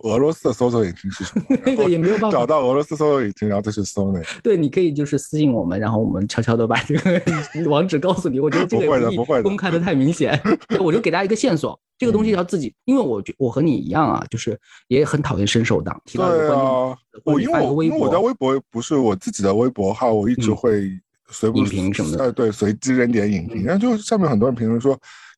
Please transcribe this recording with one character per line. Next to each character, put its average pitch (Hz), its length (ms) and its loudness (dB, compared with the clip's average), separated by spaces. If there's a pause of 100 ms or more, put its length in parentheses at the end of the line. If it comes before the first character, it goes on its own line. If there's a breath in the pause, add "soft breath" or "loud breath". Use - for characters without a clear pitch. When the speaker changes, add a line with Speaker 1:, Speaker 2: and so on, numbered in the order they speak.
Speaker 1:
俄 110 120 0
罗 143 160 2
斯 - 120 -10
的 123 80 2
搜 123 180 2
索 117 140 2
引 87 100 -2
擎 - 160 -8
是 95 140 -10
什 - 140 -10
么， 180 60 -2 (140)
Speaker 2:
<laughs> - 80 -4
那 262 80 2
个 214 140 2
也 170 100 2
没 165 100 2
有 202 100 2
办 214 120 0
法。 - 0 -
Speaker 1:
然 - 20 2
后 147 60 2
找 120 80 2
到 151 180 2
俄 127 80 2
罗 143 100 2
斯 151 140 -6
搜 151 140 2
索 139 140 2
引 101 80 -4
擎， 104 160 -4
然 101 100 0
后 104 40 -2
再 107 100 -4
去 104 100 -4
搜 98 300 -2
那 95 80 -2
个。 80 60 -10 (160)
Speaker 2:
对， 214 140 2
你 156 120 0
可 160 120 0
以 170 120 2
就 143 120 -2
是 143 140 -2
私 - 200 -6
信 151 140 4
我 117 120 0
们， 90 160 -2
然 107 100 0
后 113 80 2
我 107 100 2
们 92 200 -2
悄 - 120 -2
悄 117 160 2
地 117 100 2
把 113 180 2
这 147 140 -2
个 175 240 0 (160)
<laughs> 151 300 -6
网 147 200 2
址 165 100 -2
告 180 160 0
诉 180 140 -4
你。 127 100 -2
我 147 100 0
觉 151 120 0
得 180 60 0
这 202 120 -2
个 190 60 2
也 151 60 2
不 139 60 4
宜 - 20 2
Speaker 1:
不 120 40 2
会 117 80 2
的， 98 60 -2
不 117 80 -2
会 147 140 0
的。 165 40 0
Speaker 2:
公 202 140 0
开 196 140 -4
得 165 100 0
太 175 140 0
明 139 180 2
显。 139 280 -2 (180)
Speaker 1:
<laughs> - 200 -6
Speaker 2:
我 175 140 0
就 214 80 0
给 190 100 -2
大 165 80 -2
家 202 60 -2
一 196 40 -6
个 214 60 0
线 220 240 -2
索， 127 200 -8 (200)
这 254 80 -4
个 233 60 0
东 214 120 0
西 220 60 0
要 180 140 0
自 180 120 -6
己， 139 120 -4
Speaker 1:
嗯。 - 60 -12 (100)
Speaker 2:
因 254 100 0
为 269 80 2
我 120 180 -4
觉-， - 160 -12
我 127 140 -2
和 131 100 -4
你 156 120 2
一 - 160 -4
样 135 200 0
啊， 73 220 -2
就 120 80 -6
是 110 180 -6 (300 soft breath)
也 139 180 2
很 143 160 -2
讨 147 160 -4
厌 101 80 0
伸 113 200 2
手 98 180 0
党。 82 220 -10
提 - 120 -12
到 185 120 0
一 170 100 2
个 156 100 2
关 143 120 2
键， 135 40 2
Speaker 1:
对 - 0 -
啊， 131 320 0 (280)
Speaker 2:
或 156 80 2
者 143 80 4
你 226 60 0
发 294 140 2
一 147 60 2
个 139 60 0
微 - 0 -
博。 - 20 0
Speaker 1:
我， 156 100 0
因 160 60 2
为 311 80 -2
我， - 0 -
因 - 20 0
为 - 60 2
我 - 20 2
的 170 120 2
微 233 140 2
博 135 360 0
不 117 100 -4
是 139 140 -2
我 117 220 4
自 101 160 -8
己 101 100 -6
的 98 100 2
微 113 160 2
博 101 240 -2
号， 117 200 0
我 107 180 2
一 123 60 2
直 113 160 0
会 104 360 0 (420)
随 - 200 -2
不 113 80 -2
Speaker 2:
嗯。 - 20 2
影 101 80 2
评 98 260 -2
什 - 100 -2
么 78 120 -4
的。 135 80 -2
Speaker 1:
哎， 123 80 0
对， 113 200 0
随 104 220 0
机 131 180 -4
扔 123 180 2
点 104 200 0
影 87 180 -2
评。 110 140 -6
Speaker 2:
嗯。 - 20 -2
Speaker 1:
然 175 140 0
后 - 20 2
就 240 200 2
下 226 160 -2
面 185 120 2
很 123 100 2
多 113 100 4
人 131 60 0
评 113 140 -2
论 117 120 0
说 131 180 2 (400 loud breath)